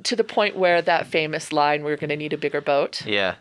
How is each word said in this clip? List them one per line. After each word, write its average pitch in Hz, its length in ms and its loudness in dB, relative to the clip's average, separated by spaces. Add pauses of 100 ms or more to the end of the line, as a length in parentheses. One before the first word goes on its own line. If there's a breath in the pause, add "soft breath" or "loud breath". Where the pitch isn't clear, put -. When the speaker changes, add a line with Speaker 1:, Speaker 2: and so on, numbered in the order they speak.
Speaker 1:
to 240 140 -2
the 226 80 2
point 208 320 0
where 175 240 4
that 170 260 2
famous 156 460 -2
line, 147 320 2
"We're 151 100 -2
gonna 147 220 -4
need 151 160 -4
a 151 40 -4
bigger 147 220 -2
boat." 143 460 -2
Speaker 2:
Yeah. 101 360 0